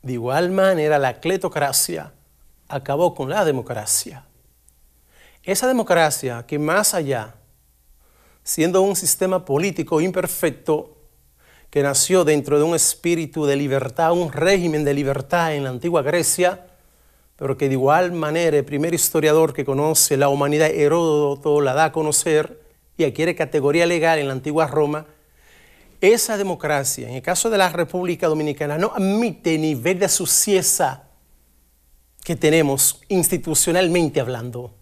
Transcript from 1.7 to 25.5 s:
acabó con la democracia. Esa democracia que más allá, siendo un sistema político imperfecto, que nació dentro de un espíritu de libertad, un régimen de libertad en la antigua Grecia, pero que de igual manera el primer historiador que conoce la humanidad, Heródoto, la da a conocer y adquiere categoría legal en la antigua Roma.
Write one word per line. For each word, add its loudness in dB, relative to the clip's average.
acabó 0
con -8
la 0
democracia. -4
Esa -2
democracia 0
que -4
más 0
allá, -4
siendo 0
un 2
sistema -2
político -2
imperfecto, -4
que 0
nació 2
dentro 2
de 4
un 0
espíritu -2
de 2
libertad, 0
un 0
régimen 0
de 2
libertad -2
en -4
la -4
antigua -2
Grecia, 0
pero -4
que 0
de 0
igual 2
manera 0
el 0
primer -2
historiador 2
que -4
conoce 0
la 4
humanidad, 2
Heródoto, 2
la 0
da 2
a -4
conocer 0
y 2
adquiere -2
categoría 0
legal 2
en -2
la -4
antigua -2
Roma. -2